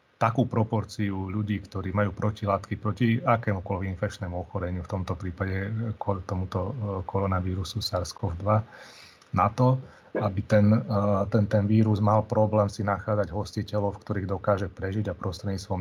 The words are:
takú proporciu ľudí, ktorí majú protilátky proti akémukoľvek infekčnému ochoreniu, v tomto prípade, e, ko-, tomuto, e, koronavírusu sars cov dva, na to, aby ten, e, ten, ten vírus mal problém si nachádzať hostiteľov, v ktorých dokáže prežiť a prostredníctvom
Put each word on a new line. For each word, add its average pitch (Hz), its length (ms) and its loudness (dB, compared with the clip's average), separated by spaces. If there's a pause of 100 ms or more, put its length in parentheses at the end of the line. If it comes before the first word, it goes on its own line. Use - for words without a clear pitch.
(200)
takú 113 240 4
proporciu 101 880 -2
ľudí, 101 320 -2
ktorí 95 320 -6
majú 104 160 2
protilátky 104 640 -2
proti 113 480 0
akémukoľvek 98 720 0
infekčnému 90 400 -6
ochoreniu, 90 480 -6
v - 80 -10
tomto 90 240 -4
prípade, 95 400 -4
e, 110 400 -4
ko-, 98 300 -2
tomuto, 92 340 -4
e, 92 120 -4 (360)
koronavírusu 92 720 -2
sars 90 320 -2
cov 85 240 -4
dva, 104 240 4 (720)
na 95 160 4
to, 127 320 4 (320)
aby 104 320 -2
ten, 107 320 6
e, 110 40 4 (520)
ten, 104 160 4
ten 104 160 4
vírus 107 400 4
mal 107 160 6
problém 107 480 2
si 101 160 -4
nachádzať 101 480 0
hostiteľov, 101 640 -4
v - 80 -20
ktorých 98 240 -4
dokáže 98 400 0
prežiť 95 400 -4
a 90 80 -4
prostredníctvom 95 640 -4